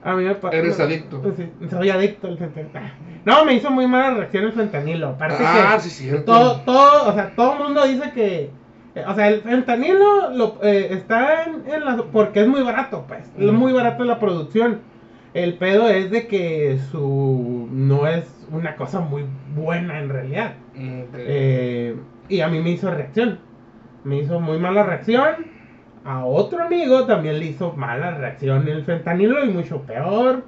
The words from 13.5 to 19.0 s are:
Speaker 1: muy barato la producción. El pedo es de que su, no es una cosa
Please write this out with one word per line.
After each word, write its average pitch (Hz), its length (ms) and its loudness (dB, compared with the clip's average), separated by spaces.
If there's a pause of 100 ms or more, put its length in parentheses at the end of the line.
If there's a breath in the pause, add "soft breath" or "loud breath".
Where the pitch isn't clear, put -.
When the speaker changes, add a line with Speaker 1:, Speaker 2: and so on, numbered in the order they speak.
Speaker 1:
muy 254 200 4
barato 240 320 0
la 233 140 0
producción. 202 600 0 (540 loud breath)
El 175 220 -2
pedo 202 340 2
es 190 200 2
de 226 180 -2
que 156 520 -2 (120)
su, 135 800 -2
no 139 360 2
es 165 160 -2 (280)
una 160 260 -8
cosa 180 240 -6